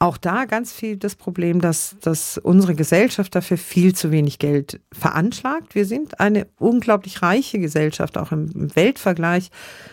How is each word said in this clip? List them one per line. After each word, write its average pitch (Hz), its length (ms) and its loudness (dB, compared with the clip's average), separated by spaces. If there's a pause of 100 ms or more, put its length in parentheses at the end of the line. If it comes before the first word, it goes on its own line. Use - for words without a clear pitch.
Auch 170 120 0
da 202 280 -2
ganz 226 280 -4
viel 214 240 -8
das 202 180 -6
Problem, 175 460 -2
dass, 165 400 -2
dass - 360 -2
unsere 180 380 4
Gesellschaft 185 600 2
dafür 180 220 0
viel 180 380 2
zu 165 160 -2
wenig 147 280 2
Geld 143 420 -2 (120)
veranschlagt. 247 800 -2
Wir 208 120 0
sind 269 340 -6
eine 208 260 2 (120)
unglaublich 214 640 0
reiche 208 360 0
Gesellschaft, 156 600 -2
auch 156 140 -6
im, 156 220 -2
im 143 220 -6
Weltvergleich. 175 720 0 (420)